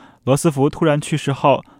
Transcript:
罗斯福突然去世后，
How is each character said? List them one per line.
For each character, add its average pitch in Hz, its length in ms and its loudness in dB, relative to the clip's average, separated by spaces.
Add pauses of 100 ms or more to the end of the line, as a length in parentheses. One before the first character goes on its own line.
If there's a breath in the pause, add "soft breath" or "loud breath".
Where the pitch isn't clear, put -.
(240 soft breath)
罗 131 120 2
斯 165 140 2
福 139 180 0
突 - 160 -4
然 147 160 2
去 - 160 -4
世 143 160 -4
后， 135 320 0 (160 soft breath)